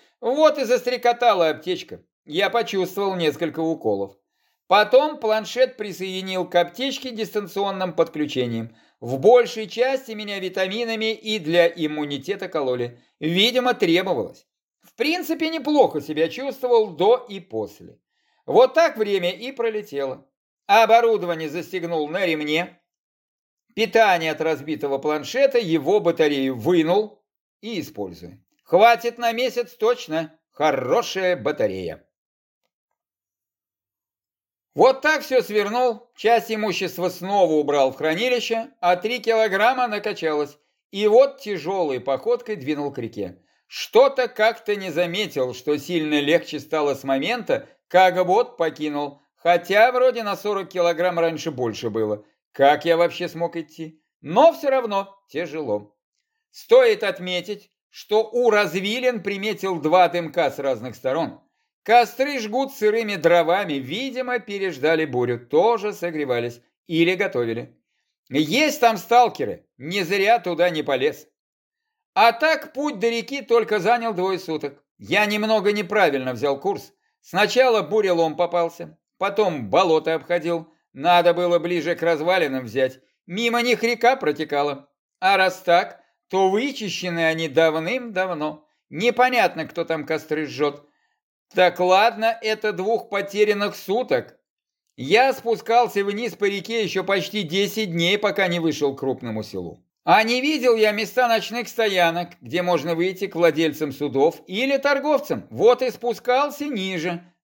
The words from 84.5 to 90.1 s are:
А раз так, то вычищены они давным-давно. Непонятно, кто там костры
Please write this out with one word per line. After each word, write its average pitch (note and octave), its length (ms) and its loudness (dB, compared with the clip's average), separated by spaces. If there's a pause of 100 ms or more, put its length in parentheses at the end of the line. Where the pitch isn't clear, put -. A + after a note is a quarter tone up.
А G3 160 2
раз F#3+ 240 0
так, F3+ 400 0 (280)
то F#3+ 200 2
вычищены F#3+ 800 -4
они D#3+ 220 -2
давным-давно. E3 1160 -2 (240)
Непонятно, A3 800 0
кто E3+ 160 -6
там D#3+ 200 -6
костры D#3 420 -4